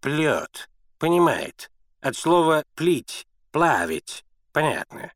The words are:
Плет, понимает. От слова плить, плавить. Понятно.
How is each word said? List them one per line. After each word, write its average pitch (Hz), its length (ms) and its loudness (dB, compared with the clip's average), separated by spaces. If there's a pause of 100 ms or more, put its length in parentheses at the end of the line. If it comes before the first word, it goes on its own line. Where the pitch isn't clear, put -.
Плет, 139 680 -2 (280)
понимает. 165 720 0 (300)
От 135 160 -4
слова 160 480 2 (100)
плить, 156 520 -2 (240)
плавить. 92 760 -2 (280)
Понятно. - 640 -4